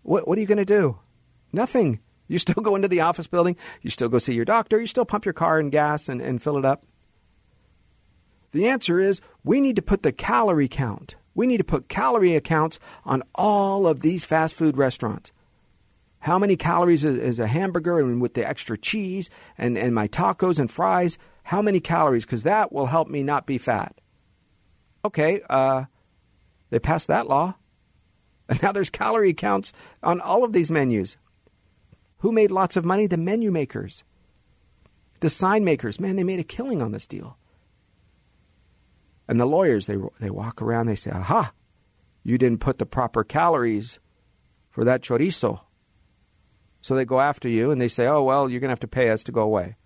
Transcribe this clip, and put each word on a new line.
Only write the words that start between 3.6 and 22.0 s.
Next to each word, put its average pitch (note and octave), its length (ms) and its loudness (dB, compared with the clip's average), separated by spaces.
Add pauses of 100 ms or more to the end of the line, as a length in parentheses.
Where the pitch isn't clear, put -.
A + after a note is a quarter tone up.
You - 80 -8
still A#2+ 180 -2
go A#2+ 100 2
see B2 160 0
your A#2 120 0
doctor. A3 340 2
You A#3 80 -4
still A#3+ 160 0
pump G#3+ 220 -4
your F3+ 80 -2
car D#3+ 260 2
in D3 100 -2
gas D3 380 0
and, B2 140 -6
and B2 200 -4
fill D3 160 -2
it C3+ 60 -2
up. C#3 220 0 (1700)
The F3+ 180 0
answer F3+ 280 0
is F#3+ 220 2 (240)
we C4+ 160 2
need C4+ 160 2
to F#3+ 60 0
put - 220 -2
the C#3 100 2
calorie F3+ 560 2
count. C3 460 -6 (200)
We G#3+ 100 0
need B3 120 2
to - 80 0
put - 240 -2
calorie G#3 460 2
accounts D#3 440 0 (240)
on C3 200 -2 (120)
all G3 500 2
of D3+ 140 2
these E3 240 0
fast D#3+ 320 0
food D3+ 220 0
restaurants. B2+ 560 -2 (840)
How F3 200 0
many G3+ 160 4
calories E3+ 480 2
is, C3+ 160 0
is A#2 200 -2
a A2 80 0
hamburger E3+ 520 0
and B2 220 0
with A#2+ 120 -2
the A#2+ 140 -2
extra A#2+ 300 -8
cheese F#3+ 520 -6 (280)
and, A#2+ 200 -2
and A#2+ 160 0
my G#2+ 140 0
tacos F3+ 500 0
and C3 140 0
fries? F3+ 460 0 (260)
How - 180 -2
many G3 200 2
calories? D3+ 440 2